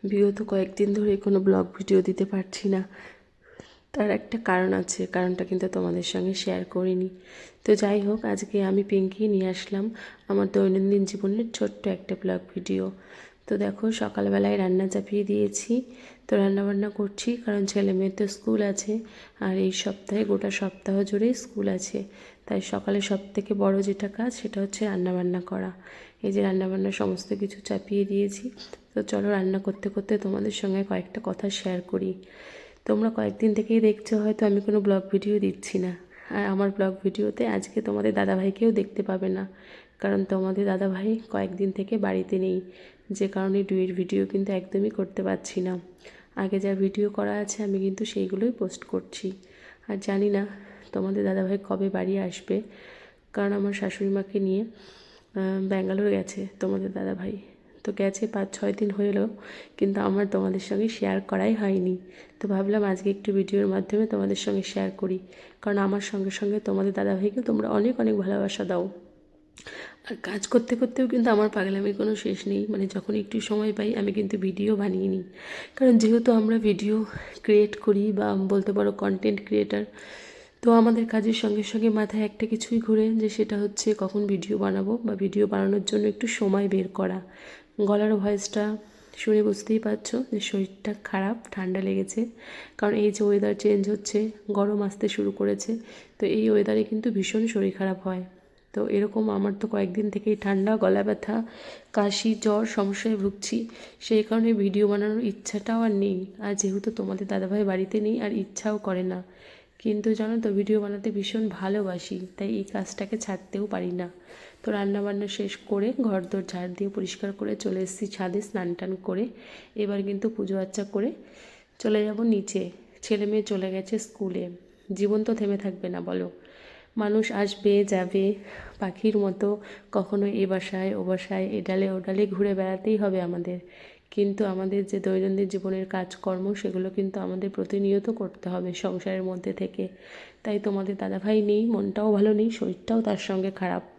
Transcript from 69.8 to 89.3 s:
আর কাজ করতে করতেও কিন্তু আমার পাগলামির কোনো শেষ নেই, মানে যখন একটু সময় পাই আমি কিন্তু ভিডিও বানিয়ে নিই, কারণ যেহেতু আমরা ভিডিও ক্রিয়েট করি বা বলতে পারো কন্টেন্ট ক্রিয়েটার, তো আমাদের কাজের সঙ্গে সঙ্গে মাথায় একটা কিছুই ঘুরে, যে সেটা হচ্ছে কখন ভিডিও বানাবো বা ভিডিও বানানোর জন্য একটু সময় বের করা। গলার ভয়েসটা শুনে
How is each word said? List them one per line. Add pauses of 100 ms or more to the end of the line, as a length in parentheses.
আর
কাজ
করতে
করতেও
কিন্তু
আমার
পাগলামির
কোনো
শেষ
নেই,
মানে
যখন
একটু
সময়
পাই
আমি
কিন্তু
ভিডিও
বানিয়ে
নিই, (520)
কারণ
যেহেতু
আমরা
ভিডিও (460)
ক্রিয়েট
করি
বা (200)
বলতে
পারো
কন্টেন্ট
ক্রিয়েটার, (760)
তো
আমাদের
কাজের
সঙ্গে
সঙ্গে
মাথায়
একটা
কিছুই
ঘুরে, (100)
যে
সেটা
হচ্ছে
কখন
ভিডিও
বানাবো (100)
বা
ভিডিও
বানানোর
জন্য
একটু
সময়
বের
করা। (600)
গলার
ভয়েসটা (540)
শুনে